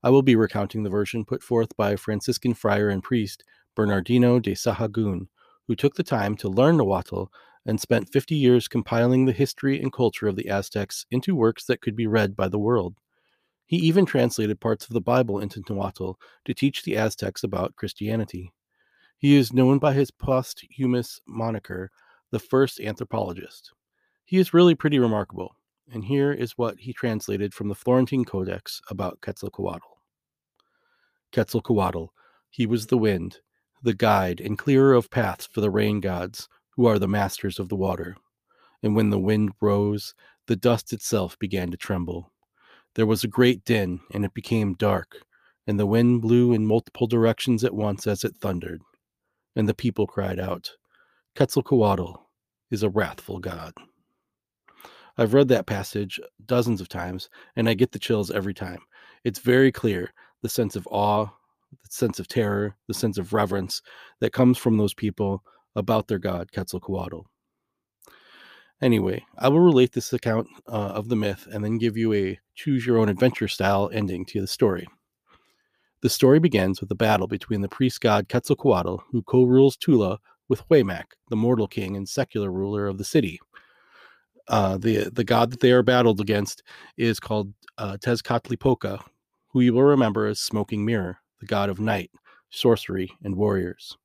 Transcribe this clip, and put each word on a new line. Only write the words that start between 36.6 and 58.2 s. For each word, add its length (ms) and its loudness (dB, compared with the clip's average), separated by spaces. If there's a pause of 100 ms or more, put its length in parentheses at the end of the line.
who 80 2
are 140 4
the 100 0
masters 500 -2
of 120 -8
the 60 -4
water. 380 -4 (680)
And 120 0
when 140 2
the 100 0
wind 340 0 (100)
rose, 520 0 (320)
the 100 0
dust 360 0
itself 460 -4
began 320 -4
to 80 -10
tremble. 520 -6 (640)
There 120 2
was 180 0
a 40 -4
great 360 2
din, 360 -2 (120)
and 140 -2
it 80 -8
became 400 -2
dark, 420 -2 (500)
and 140 -2
the 60 2
wind 340 4
blew 320 4
in 140 2
multiple 400 0
directions 580 0
at 100 -2
once 320 -4
as 160 -2
it 140 -6
thundered. 460 -8 (720)
And 100 2
the 60 0
people 340 -2
cried 320 -6
out, 340 -8 (600)
"Quetzalcoatl 920 0 (420)
is 120 -4
a 80 0
wrathful 480 -6
god." 340 -12 (1500)
I've 140 2
read 140 6
that 180 2
passage 540 -6 (260)
dozens 340 0
of 80 -12
times, 400 -10 (280)
and 120 0
I 60 0
get 160 0
the 80 -12
chills 320 -2